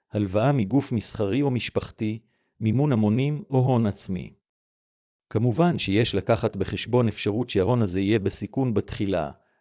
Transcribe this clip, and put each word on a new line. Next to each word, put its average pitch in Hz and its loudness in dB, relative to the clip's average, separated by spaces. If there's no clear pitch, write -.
הלוואה 104 0
מגוף 131 0
מסחרי 110 -2
או 143 0
משפחתי, 110 -4
מימון 120 2
המונים 123 2
או 135 0
הון 127 4
עצמי. 92 -6
כמובן 123 2
שיש 98 0
לקחת 104 0
בחשבון 110 0
אפשרות 104 -2
שההון 123 2
הזה 92 0
יהיה 101 2
בסיכון 107 -2
בתחילה, 95 -2